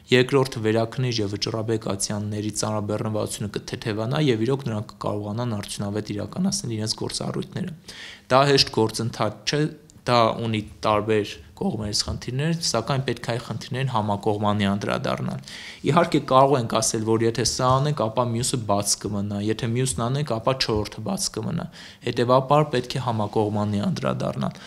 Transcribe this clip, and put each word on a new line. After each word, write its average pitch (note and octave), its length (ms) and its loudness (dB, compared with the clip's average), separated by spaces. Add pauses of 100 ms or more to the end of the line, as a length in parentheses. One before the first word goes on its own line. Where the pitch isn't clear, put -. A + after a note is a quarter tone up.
երկրորդ B2+ 520 4
վերաքննիչ A2+ 580 0
և G#2 200 -2
վճռաբեկացիաների G#2+ 1160 -2
ծանրաբեռնվածությունը G#2+ 960 -2
կթեթևանա A#2 720 -4
և A2+ 240 2
իրոք C3 180 0
նրանք G#2+ 240 -4
կկարողանան G#2 640 -4
արդյունավետ G#2 600 -4
իրականացնել G2 580 -2
իրենց A2 220 -2
գործառույթները։ - 840 -6 (480)
Դա B2+ 180 6
հեշտ C#3 300 6
գործընթաց A2 720 0
չէ, D3 160 -2 (400)
դա B2 180 4 (180)
ունի A2 240 0 (160)
տարբեր G#2+ 560 2 (180)
կողմերից G#2+ 500 -2
խնդիրներ, C3 580 -2
սակայն C3 440 0
պետք A#2+ 240 -4
է - 20 -12
այդ A2+ 140 -2
խնդիրներին B2 480 -4
համակողմանի G#2 760 0
անդրադառնալ։ B2 840 -2 (300)
Իհարկե E3+ 420 4
կարող C3+ 320 6
ենք A#2 200 0
ասել, A2+ 300 0
որ A2+ 200 2
եթե A2+ 200 2
սա - 260 2
անենք, C#3+ 300 2
ապա A2 240 2
մյուսը A#2 360 -2
բաց G2+ 340 0
կմնա, G2+ 460 -4
եթե G#2+ 280 -2
մյուսն B2 360 -2
անենք, C3+ 280 -2
ապա A#2 220 0
չորրորդը A2 500 -2
բաց - 240 -2
կմնա։ - 380 -4 (300)
Հետևաբար B2+ 720 4
պետք B2+ 300 -2
է B2 80 -4
համակողմանի G#2+ 800 0
անդրադառնալ։ - 840 -2